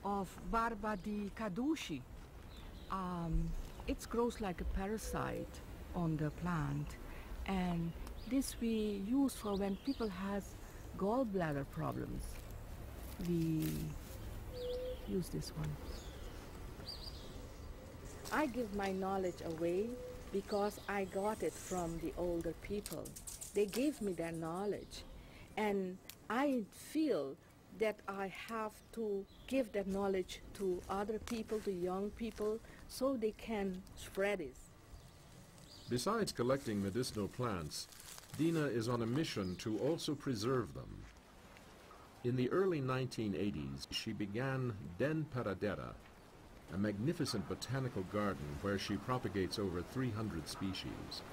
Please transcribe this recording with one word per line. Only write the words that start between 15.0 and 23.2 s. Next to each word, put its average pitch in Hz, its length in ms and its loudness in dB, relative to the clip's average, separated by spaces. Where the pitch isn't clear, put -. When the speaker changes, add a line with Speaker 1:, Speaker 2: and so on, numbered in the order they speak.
Speaker 1:
use 196 220 0
this 151 280 -4
one. 156 120 0
I 269 140 6
give 220 300 0
my 196 160 2
knowledge 190 540 2
away 170 420 2
because 202 560 2
I 202 180 0
got 196 380 0
it 160 100 2
from 165 500 -2
the 165 140 -2
older 170 440 0
people. - 420 -4